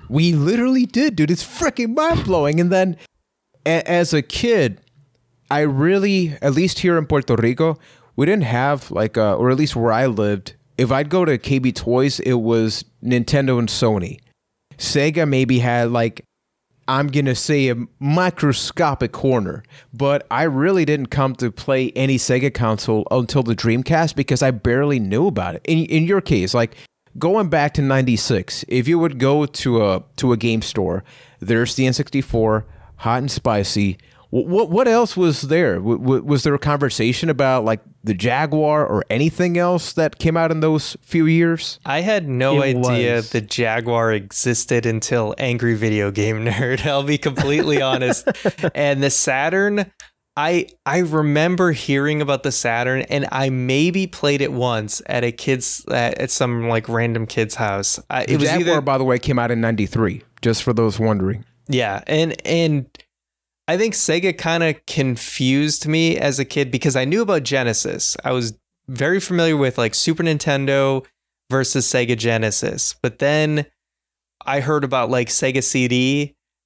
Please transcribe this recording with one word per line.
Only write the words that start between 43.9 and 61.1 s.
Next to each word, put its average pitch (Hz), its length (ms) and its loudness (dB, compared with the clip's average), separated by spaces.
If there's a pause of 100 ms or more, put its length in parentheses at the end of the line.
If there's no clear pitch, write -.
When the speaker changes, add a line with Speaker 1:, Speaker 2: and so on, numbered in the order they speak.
Speaker 2:
existed 113 720 -2
until 113 520 -2
Angry 120 380 0
Video 107 360 0
Game 110 340 -2
<laughs> - 0 -
Nerd. 123 400 -2
I'll 139 180 0
be 143 140 0
completely 143 640 0
honest. 131 520 -2
Speaker 3:
<laughs> - 420 -4
Speaker 2:
And 143 260 0
the 139 80 2
Saturn, 180 800 0 (440)
I, 165 320 0 (180)
I 147 140 0
remember 160 720 2
hearing 147 500 0
about 139 220 -2
the 135 80 -2
Saturn, 123 520 -2
and 139 280 -2
I 135 180 -2
maybe 143 560 0
played 143 360 -2
it 135 100 -2
once 117 540 -2
at 120 180 -2
a 120 80 -2
kid's, - 560 -4
at, 120 320 -2
at 131 120 -4
some, 120 360 -2
like, 113 220 -2
random 117 360 -2
kid's 113 300 -4
house. 101 440 -4 (100)
I, 127 160 -4
Speaker 1:
The - 80 0
Speaker 2:
it 151 60 2
was 147 100 2
Speaker 1:
Jaguar, 170 240 0
Speaker 2:
either 147 80 0
Speaker 1:
by 135 160 0
the 131 80 0
way, 123 120 2
came 127 220 0
out 120 100 0
in 117 120 0
ninety-three, 107 640 0 (180)
just 113 200 0
for 123 120 0
those 110 260 0
wondering. 107 460 0 (220)